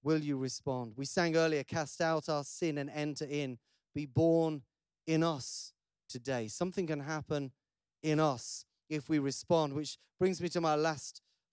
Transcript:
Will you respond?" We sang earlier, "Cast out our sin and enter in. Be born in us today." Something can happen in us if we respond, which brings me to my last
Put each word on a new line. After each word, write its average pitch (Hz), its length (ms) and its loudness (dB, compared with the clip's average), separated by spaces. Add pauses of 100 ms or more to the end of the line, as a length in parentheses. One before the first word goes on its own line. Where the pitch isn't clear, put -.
Will 156 160 4
you 147 180 -2
respond?" 127 580 -4
We 139 100 -6
sang 170 300 0
earlier, 160 280 4
"Cast 156 380 -4
out 160 280 2
our 147 140 0
sin 156 340 -2
and 143 120 -4
enter 151 360 -4
in. 135 340 -4 (340)
Be 147 120 -4
born 160 580 4 (420)
in 160 180 4
us - 500 -4 (340)
today." 123 400 -4
Something 175 400 -2
can 151 140 -2
happen 147 500 -4 (500)
in 156 180 2
us 143 460 0 (240)
if 151 200 -6
we 156 100 4
respond, 143 540 2
which 147 240 -6 (220)
brings 180 220 2
me 175 80 -2
to 175 120 0
my 156 140 4
last 156 460 -2 (320)